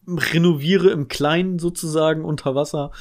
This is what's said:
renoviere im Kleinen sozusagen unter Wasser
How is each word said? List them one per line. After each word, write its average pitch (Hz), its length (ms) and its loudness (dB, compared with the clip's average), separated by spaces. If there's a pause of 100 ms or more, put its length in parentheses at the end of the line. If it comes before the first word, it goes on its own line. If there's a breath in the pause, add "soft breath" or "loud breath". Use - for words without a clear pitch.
renoviere 170 840 2
im 143 180 -2
Kleinen 175 500 0
sozusagen 160 640 0
unter 147 320 -4
Wasser 143 460 -4